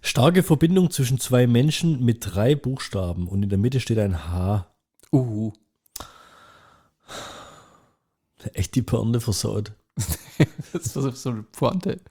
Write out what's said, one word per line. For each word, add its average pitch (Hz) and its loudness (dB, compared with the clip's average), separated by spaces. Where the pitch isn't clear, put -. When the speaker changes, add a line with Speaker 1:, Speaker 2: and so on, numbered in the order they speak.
Speaker 1:
Starke 170 4
Verbindung 170 4
zwischen 131 0
zwei 123 4
Menschen 135 2
mit 113 0
drei 113 2
Buchstaben 92 -4
und 98 -2
in 101 -2
der 98 2
Mitte 127 2
steht 113 0
ein 87 -2
H. 92 -2
Speaker 2:
Uhu. 113 0
Speaker 1:
Echt - -4
die 127 2
Pointe 113 -2
versaut. 107 -4
Speaker 2:
<laughs> - -4
Das 175 -8
ist - -10
so, 135 -2
so 127 -8
eine 113 -6
Pointe. - -4